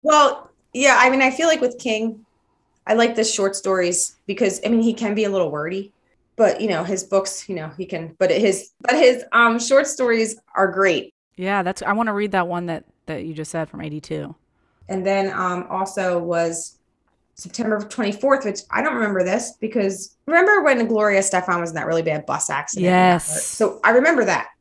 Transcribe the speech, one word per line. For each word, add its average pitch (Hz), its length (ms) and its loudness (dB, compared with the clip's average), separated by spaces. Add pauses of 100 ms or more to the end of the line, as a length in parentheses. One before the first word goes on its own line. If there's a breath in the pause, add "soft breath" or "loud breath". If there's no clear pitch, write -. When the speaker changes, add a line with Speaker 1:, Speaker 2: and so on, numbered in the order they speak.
Speaker 1:
Well, 294 460 4 (240)
yeah, 254 280 4
I 254 100 6
mean, 269 120 2
I 262 100 4
feel 320 160 2
like 311 120 2
with 247 200 -2
King, 220 440 -4 (640)
I 214 80 2
like 233 220 2
the 220 80 2
short 196 320 -2
stories 180 580 -2 (120)
because, 190 380 -2
I 214 40 -2
mean, 226 120 4
he 226 140 2
can 208 220 -4
be 220 80 0
a 196 60 -2
little 180 200 0
wordy, 170 420 -6 (440)
but, - 240 2
you 214 80 -2
know, 175 160 -2
his 190 180 -4
books, - 460 -2
you 190 80 -6
know, 156 200 -10
he 185 80 -8
can, 165 340 -10
but 185 120 2
his, 196 400 0 (100)
but 254 140 0
his, 254 380 4
um, 226 260 4
short 269 300 2
stories 226 480 -2 (180)
are 190 140 2
great. 185 440 0 (240)
Speaker 2:
Yeah, 190 280 -2
that's, - 180 -6
I 202 120 -2
wanna 220 200 -2
read 208 180 -2
that 180 140 0
one 175 200 -6
that, 165 180 -8 (220)
that - 180 -8
you 160 100 -10
just 156 160 -10
said 160 180 -6
from 147 120 -16
eighty-two. 151 560 -10 (540)
Speaker 1:
And 190 140 -4
then, 196 300 0
um, 180 340 -4
also 185 500 -2
was 170 600 -4 (560)
September 214 440 -4
twenty-fourth, 220 680 -2
which 202 140 -6 (100)
I - 100 -2
don't 277 140 -2
remember 202 280 -2
this 190 380 -2
because 208 640 -4
remember 370 380 4
when 254 240 2
Gloria 214 340 2
Estefan 180 400 -2
was 170 80 -4
in 160 60 -10
that 156 120 -4
really 165 140 0
bad 156 240 -4
bus 147 240 -4
accident? 147 360 -4
Speaker 2:
Yes. 180 600 2
Speaker 1:
So - 400 -2
I 208 60 4
remember 262 340 4
that. 175 240 -2 (120)